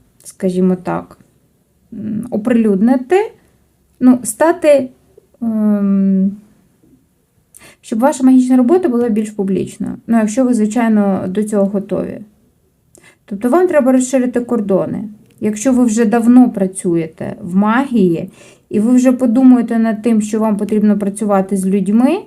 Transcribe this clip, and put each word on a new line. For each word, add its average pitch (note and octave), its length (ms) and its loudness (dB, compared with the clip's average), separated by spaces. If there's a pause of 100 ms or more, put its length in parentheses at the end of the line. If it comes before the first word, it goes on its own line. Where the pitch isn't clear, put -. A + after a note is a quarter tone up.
(240)
скажімо F#3 580 -2
так, F3 360 -10 (760)
м, G#3+ 380 -10
оприлюднити, A#3+ 1000 0 (680)
ну, B3+ 220 4
стати, D4 680 0 (540)
ем, G3 920 0 (1400)
щоб - 180 -8
ваша C4+ 260 0
магічна B3+ 320 4
робота E4+ 320 2
була A#3+ 200 0
більш G#3+ 220 -2
публічною. - 640 -6 (140)
Ну, A3+ 120 2
якщо A3 260 0
ви, B3 100 2
звичайно, G#3+ 720 0
до G3 160 -2
цього G#3+ 200 0
готові. F#3+ 560 -6 (1040)
Тобто G3+ 240 -8
вам F4+ 200 2
треба C#4 240 2
розширити B3+ 480 -2
кордони. G3+ 640 -4 (360)
Якщо G#3+ 320 -2
ви B3 120 2
вже A3+ 200 0
давно A#3 460 4
працюєте F3+ 920 -4
в F3+ 140 -8
магії, G#3 720 0 (380)
і G#3 120 -2
ви A#3 120 0
вже B3+ 200 4
подумаєте B3 680 2
над A3+ 240 -2
тим, A3+ 180 2
що G#3+ 200 -4
вам A3 160 0
потрібно G#3 420 0
працювати G3+ 580 -2
з F#3+ 100 -2
людьми G#3 600 0